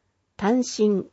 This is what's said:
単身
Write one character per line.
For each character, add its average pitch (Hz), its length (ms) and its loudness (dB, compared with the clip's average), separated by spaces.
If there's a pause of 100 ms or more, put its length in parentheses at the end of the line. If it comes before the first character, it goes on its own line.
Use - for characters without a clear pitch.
(360)
単 220 220 0
身 214 540 0